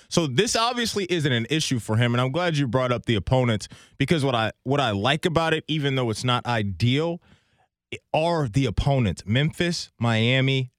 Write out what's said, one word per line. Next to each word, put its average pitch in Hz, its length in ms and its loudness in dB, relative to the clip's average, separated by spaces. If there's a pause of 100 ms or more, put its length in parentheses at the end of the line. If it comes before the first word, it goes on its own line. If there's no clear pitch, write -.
(100)
So 165 160 2
this 147 300 0
obviously 226 520 -2
isn't 156 240 0
an 117 160 0
issue 151 300 -2
for 110 180 -2
him, 120 160 2
and 123 80 2
I'm 131 120 0
glad 165 260 -2
you 143 80 0
brought 127 260 0
up 120 140 -4
the 120 80 2
opponents, 120 540 0 (300)
because 143 260 0
what 135 100 0
I, 113 160 0 (140)
what 143 160 0
I 127 100 2
like 113 340 0
about 160 300 2
it, 160 140 -4
even 143 260 -2
though 127 160 0
it's 107 140 -6
not 123 200 0
ideal, 120 800 0 (720)
i-, - 40 -14 (140)
are 156 360 0
the 127 180 0
opponents, 120 580 0
Memphis, 156 720 -2
Miami, 127 800 0